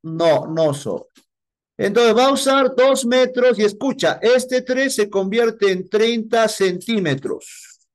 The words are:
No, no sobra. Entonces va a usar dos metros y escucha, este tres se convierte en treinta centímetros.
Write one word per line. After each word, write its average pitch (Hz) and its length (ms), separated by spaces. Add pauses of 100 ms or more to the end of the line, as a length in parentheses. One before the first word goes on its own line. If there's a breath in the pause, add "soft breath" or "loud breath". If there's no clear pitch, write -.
No, 160 440
no 160 280
sobra. 104 320 (680)
Entonces 214 400
va 254 100
a 277 60
usar 269 440
dos 262 280
metros 247 540
y 214 60
escucha, 208 580
este 254 400
tres 262 320
se 208 160
convierte 202 640
en 180 160
treinta 226 580
centímetros. 185 1300 (140)